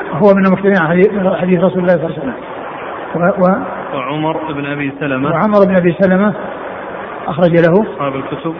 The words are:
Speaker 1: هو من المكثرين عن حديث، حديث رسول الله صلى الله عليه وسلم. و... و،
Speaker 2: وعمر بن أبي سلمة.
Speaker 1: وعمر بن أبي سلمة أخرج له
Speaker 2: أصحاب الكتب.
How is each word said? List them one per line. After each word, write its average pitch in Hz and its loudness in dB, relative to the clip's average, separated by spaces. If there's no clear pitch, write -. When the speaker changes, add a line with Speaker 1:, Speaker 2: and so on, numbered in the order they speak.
Speaker 1:
هو 196 4
من 190 4
المكثرين 190 2
عن 156 2
حديث، 180 4
حديث 185 2
رسول 180 2
الله 180 2
صلى 160 0
الله 160 -6
عليه 156 -8
وسلم. 127 -6
و... 160 -4
و، 180 2
Speaker 2:
وعمر 156 -4
بن 143 -4
أبي 143 -4
سلمة. 139 -2
Speaker 1:
وعمر 202 4
بن 190 2
أبي 170 2
سلمة 196 2
أخرج 165 2
له 170 4
Speaker 2:
أصحاب 139 -4
الكتب. 151 -6